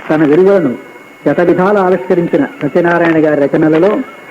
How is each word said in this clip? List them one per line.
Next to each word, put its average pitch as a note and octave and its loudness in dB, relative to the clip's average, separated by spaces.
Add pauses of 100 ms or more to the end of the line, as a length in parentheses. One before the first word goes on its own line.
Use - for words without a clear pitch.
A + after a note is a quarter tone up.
(100)
తన D#3 0
విలువలను E3 2 (520)
శతవిధాలు F3+ 0
ఆవిష్కరించిన F3 0 (160)
సత్యనారాయణ E3 0
గారి C#3+ 0
రచనలలో D#3+ 0 (320)